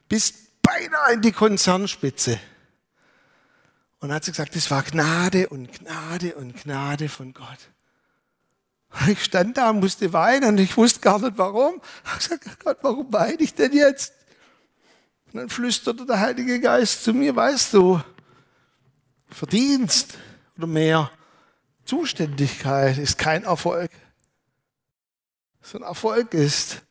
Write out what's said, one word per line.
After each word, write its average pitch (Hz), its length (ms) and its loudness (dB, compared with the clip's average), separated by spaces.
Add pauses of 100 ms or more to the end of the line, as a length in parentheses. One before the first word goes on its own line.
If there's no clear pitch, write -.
bis 214 260 -2 (260)
beinahe 294 540 2
in 214 80 0
die 220 100 4
Konzernspitze. 185 1040 0 (1600)
Und 143 120 -8
hat 156 120 -6
sie 180 80 -8
gesagt, - 220 -8
„Das 160 160 -2
war 139 120 0
Gnade 170 680 0
und 131 240 -14
Gnade 160 640 -10
und 135 280 -16
Gnade 143 460 -6
von 131 240 -14
Gott.“ 127 380 -20 (1400)
Ich 202 160 0
stand 196 320 0
da 247 140 2
und 214 100 0
musste 185 320 -2
weinen 226 380 2
und 208 80 4
ich 190 180 2
wusste 233 240 4
gar 208 180 4
nicht, 220 200 -4
warum. 240 420 0 (240)
Ich - 60 -12
hab - 80 -8
gesagt, - 460 -10
„Gott, 302 180 -2
warum 262 300 -4
weine 208 280 0
ich - 140 0
denn 269 180 2
jetzt?“ 285 400 2 (1200)
Und 214 80 -10
dann 247 80 -10
flüsterte 240 560 -4
der 208 160 0
Heilige 247 400 -2
Geist 240 440 2
zu 220 100 2
mir, 277 200 2
Weißt 247 380 2
du, 185 280 6 (1300)
Verdienst 254 840 0 (420)
oder 165 100 -8
mehr 160 440 2 (760)
Zuständigkeit 139 1120 -2
ist 143 200 -2
kein 160 260 0
Erfolg. 170 460 -2 (1800)
So - 120 -14
ein - 40 -16
Erfolg 220 500 -2
ist, 143 580 0